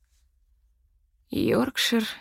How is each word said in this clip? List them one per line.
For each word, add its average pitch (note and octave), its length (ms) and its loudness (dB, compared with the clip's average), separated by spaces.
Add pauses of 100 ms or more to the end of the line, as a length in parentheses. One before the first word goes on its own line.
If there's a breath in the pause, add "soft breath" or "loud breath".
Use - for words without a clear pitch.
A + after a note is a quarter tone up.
(1300)
"Йоркшир A3+ 760 0 (160)